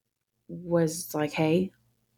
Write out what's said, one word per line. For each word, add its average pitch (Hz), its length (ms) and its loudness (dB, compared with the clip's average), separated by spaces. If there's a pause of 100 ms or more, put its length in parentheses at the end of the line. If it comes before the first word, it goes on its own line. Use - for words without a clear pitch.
(480)
was 170 640 -2
like, 151 200 -2
"Hey, 165 380 2 (460)